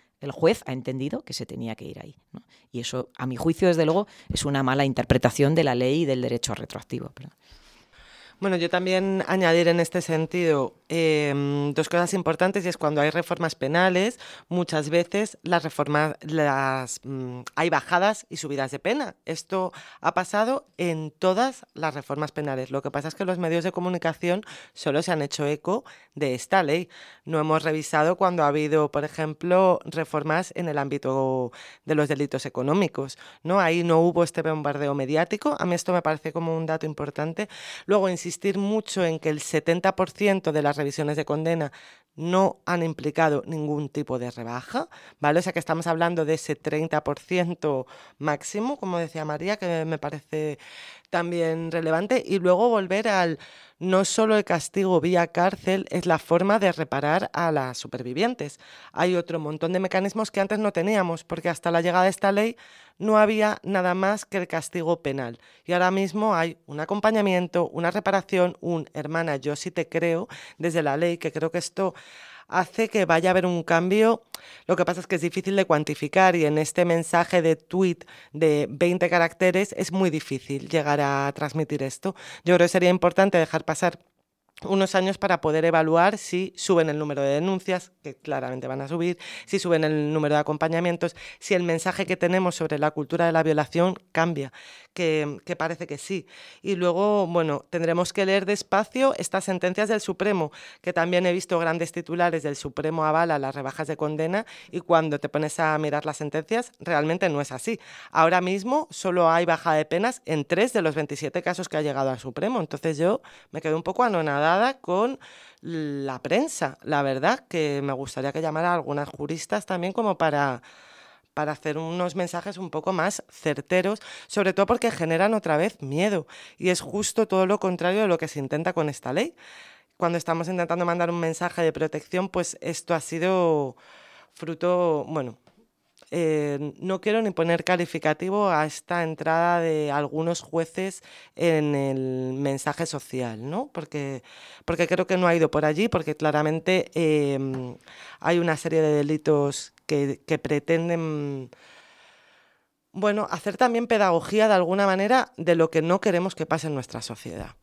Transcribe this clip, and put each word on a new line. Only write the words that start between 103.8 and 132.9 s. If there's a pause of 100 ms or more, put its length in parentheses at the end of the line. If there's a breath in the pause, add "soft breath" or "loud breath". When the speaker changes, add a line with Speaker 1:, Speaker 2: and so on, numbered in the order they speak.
Speaker 2:
de
condena", (240 loud breath)
y
cuando
te
pones
a
mirar
las
sentencias,
realmente
no
es
así. (320 loud breath)
Ahora
mismo
solo
hay
baja
de
penas
en
tres
de
los
veintisiete
casos
que
ha
llegado
al
Supremo.
Entonces
yo (300 loud breath)
me
quedo
un
poco
anonadada (340)
con (420 loud breath)
la
prensa,
la
verdad,
que
me
gustaría
que
llamara
a
algunas
juristas
también
como
para, (720 loud breath)
para
hacer
unos
mensajes
un
poco
más
certeros, (300 loud breath)
sobre
todo
porque
generan
otra
vez
miedo, (300 loud breath)
y
es
justo
todo
lo
contrario
de
lo
que
se
intenta
con
esta
ley. (640 loud breath)
Cuando
estamos
intentando
mandar
un
mensaje
de
protección,
pues
esto